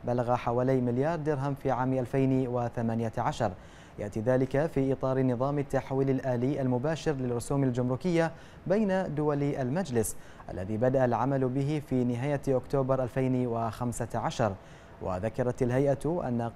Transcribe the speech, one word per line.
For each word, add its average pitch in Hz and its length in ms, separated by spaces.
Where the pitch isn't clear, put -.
بلغ 123 320
حوالي 127 460
مليار 131 380
درهم 143 360
في 135 160
عام 127 220
ألفين 131 540
وثمانية 113 680
عشر. 120 340
يأتي 107 200
ذلك 127 460
في 135 280
إطار 131 300
نظام 131 360
التحويل 135 500
الآلي 131 520
المباشر 131 500
للرسوم 127 520
الجمركية 131 680
بين 190 480
دول 147 280
المجلس 135 720
الذي 95 280
بدأ 131 280
العمل 127 440
به 139 400
في 127 140
نهاية 127 440
أكتوبر 131 560
ألفين 127 440
وخمسة 113 680
عشر. 117 380
وذكرت 110 600
الهيئة 139 680
أن 117 280